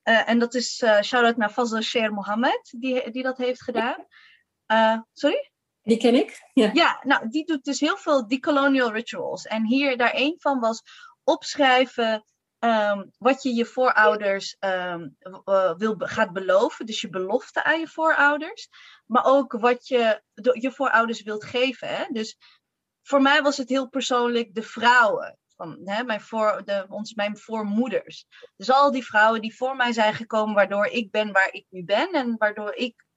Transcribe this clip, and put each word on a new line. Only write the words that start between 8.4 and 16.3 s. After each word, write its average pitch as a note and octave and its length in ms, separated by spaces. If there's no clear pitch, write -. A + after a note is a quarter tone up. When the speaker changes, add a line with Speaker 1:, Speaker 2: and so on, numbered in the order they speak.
Speaker 1:
rituals. G3+ 540
En A3 200
hier, C4 320
daar A#3+ 140
één D4 280
van C#4 200
was A3+ 220
opschrijven, B3+ 1000
ehm, G#3 460
wat A#3+ 260
je B3+ 100
je A#3 120
voorouders, G#3+ 920
ehm, F3+ 500
w-, F#3 300
eh, F#3+ 280
wil G#3+ 180
be-, F3+ 120
gaat G3+ 260